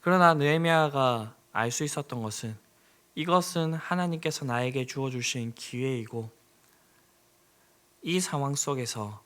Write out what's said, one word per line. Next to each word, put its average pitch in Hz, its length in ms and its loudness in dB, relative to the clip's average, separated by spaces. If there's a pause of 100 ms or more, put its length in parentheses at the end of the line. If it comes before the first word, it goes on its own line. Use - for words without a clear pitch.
그러나 175 320 6
느헤미야가 143 1000 2 (180)
알 113 180 0
수 151 140 -4
있었던 139 360 -6
것은 110 360 -6 (580)
이것은 170 580 0
하나님께서 165 680 -2
나에게 127 420 -2
주어주신 127 680 -4
기회이고 120 760 -6 (1700)
이 175 180 0
상황 143 360 -2
속에서 117 720 -4